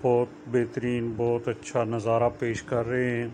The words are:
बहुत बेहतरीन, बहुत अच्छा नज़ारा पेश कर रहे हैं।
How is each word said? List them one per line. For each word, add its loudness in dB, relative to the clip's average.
बहुत 4
बेहतरीन, 0
बहुत 0
अच्छा -2
नज़ारा 2
पेश -2
कर -2
रहे 0
हैं। -2